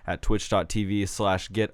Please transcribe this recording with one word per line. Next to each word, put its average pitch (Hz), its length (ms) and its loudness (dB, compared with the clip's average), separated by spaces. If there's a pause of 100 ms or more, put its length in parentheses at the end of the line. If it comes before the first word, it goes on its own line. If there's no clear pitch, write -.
at 90 160 -4
twitch - 260 0
dot 90 180 2
T 107 160 -2
V 101 220 0
slash 95 460 0
get 107 220 0